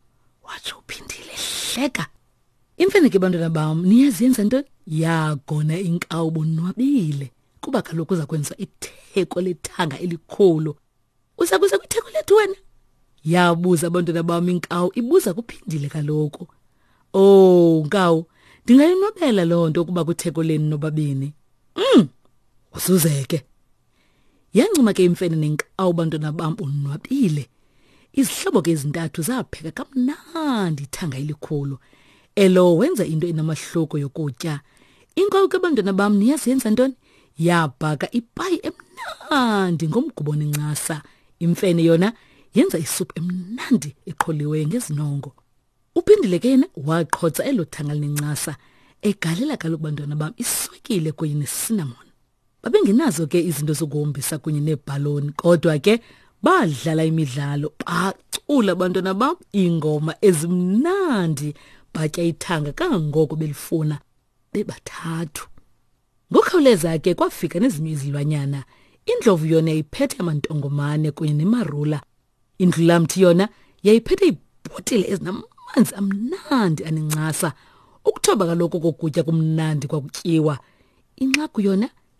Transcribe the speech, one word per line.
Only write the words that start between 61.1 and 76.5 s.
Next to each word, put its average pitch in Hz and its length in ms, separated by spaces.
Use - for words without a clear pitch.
batya 156 300
ithanga 156 480
kangangoko 156 640
belifuna, 151 640
bebathathu. - 920
Ngokhawuleza 226 680
ke 175 160
kwafika 175 460
nezinye 160 300
izilwanyana. 143 760
Indlovu 214 400
yona 160 240
yayiphethe 156 480
amantongomane 147 920
kunye 151 220
nemarula. 151 720
Indlulamthi 170 640
yona 180 260
yayiphethe 226 440
iibhotile - 840
ezinamanzi - 880
amnandi 202 880